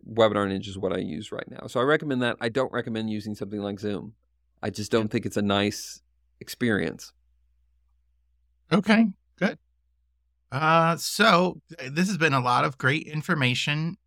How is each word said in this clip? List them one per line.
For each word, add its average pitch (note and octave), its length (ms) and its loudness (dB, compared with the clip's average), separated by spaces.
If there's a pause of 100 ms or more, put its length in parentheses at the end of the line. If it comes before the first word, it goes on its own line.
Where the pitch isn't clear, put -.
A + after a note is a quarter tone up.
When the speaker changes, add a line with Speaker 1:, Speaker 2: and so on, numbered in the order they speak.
Speaker 1:
Webinar G#2 420 4
Ninja G2 180 -4
is F#2+ 100 -10
what F#2+ 160 -2
I F#2 40 -2
use F#2+ 340 -6
right - 180 -10
now. - 180 -14
So B2 120 -4
I A#2+ 40 2
recommend C#3+ 380 0
that. A#2+ 200 0
I A#2 80 0
don't C3 220 -2
recommend A2 380 -4
using G#2+ 260 -6
something G#2 260 -8
like G2+ 180 -6
Zoom. G#2 340 -6 (480)
I A2 80 -2
just G#2 220 -6
don't A#2 140 4
Speaker 2:
Yeah. - 40 -4
Speaker 1:
think A2 160 -2
it's - 120 -4
a G#2+ 40 0
nice G2+ 600 -2 (380)
experience. G2 720 -4 (1600)
Speaker 2:
Okay, G#3+ 360 6 (300)
good. F#3+ 200 0 (920)
Uh, E3 460 4
so, F3+ 640 2 (180)
th-, C3 160 -10
this F3 140 2
has G3+ 100 -2
been D3+ 160 4
a C3+ 60 4
lot B2 260 2
of D3 120 -4
great D#3+ 300 0
information. D3+ 1000 -2